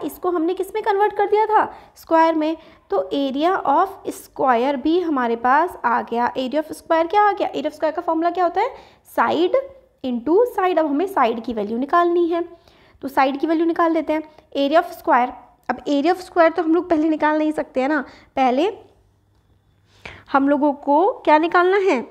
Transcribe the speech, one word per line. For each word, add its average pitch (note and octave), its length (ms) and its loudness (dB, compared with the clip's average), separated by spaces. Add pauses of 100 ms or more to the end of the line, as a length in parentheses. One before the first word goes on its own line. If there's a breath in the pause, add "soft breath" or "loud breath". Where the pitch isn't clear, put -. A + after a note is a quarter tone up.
इसको E4 260 -6
हमने F4 240 -2
किस F#4+ 200 -8
में G#4+ 80 -4
कन्वर्ट G4+ 340 0
कर G#4 100 0
दिया G#4 200 2
था, G#4+ 180 2 (320 loud breath)
स्क्वायर E4 380 2
में, D#4+ 220 -2 (340 loud breath)
तो G4 80 0 (160)
area C#4+ 400 0 (140)
of E4 440 0
square C4+ 680 -2
भी D#4+ 180 0
हमारे B3+ 360 -2
पास C#4+ 480 2
आ A#3+ 180 0
गया। A#3 320 -4
Area C4 280 -4
of D#4 100 -18
square E4 380 -2
क्या G#4 120 2
आ G#4 100 4
गया, F4 200 -4
area C#4 140 -6
of D4+ 80 -6
square D#4 200 -4
का F4 80 -8
फॉर्मूला E4 280 -2
क्या F4 140 -2
होता F4 160 -2
है, B4+ 140 -2 (420 loud breath)
side C4 400 2 (480)
into B3+ 320 0 (220)
side। F#4 200 0
अब D#4+ 80 2
हमें D4 200 -2
साइड A#3 380 -2
की A#3+ 100 -8
वैल्यू A3 240 -4
निकालनी F4 500 2
है, E4+ 160 -2 (580 soft breath)
तो C#4 60 -10
साइड C#4 320 0
की E4 60 -2
वैल्यू E4 200 0
निकाल E4 280 2
देते D#4 180 -2
हैं, D#4 100 -2 (360 loud breath)
area C#4 240 2
of F4+ 100 -12
square। C4 400 0 (380)
अब B3 160 -8
area D4 280 2
of F4+ 80 -6
square E4 340 2
तो F#4 60 0
हम D#4+ 120 0
लोग F4 160 0
पहले D#4+ 180 2
निकाल D4+ 300 0
नहीं D#4 140 0
सकते D4+ 280 -6
हैं C4 80 0
ना, D4+ 120 -2 (360 loud breath)
पहले C4 340 2 (1600 loud breath)
हम C#4 160 2
लोगों C#4+ 260 2
को C#4+ 260 2 (240)
क्या D4+ 140 6
निकालना F4 400 2 (120)
है, C4 100 2 (100)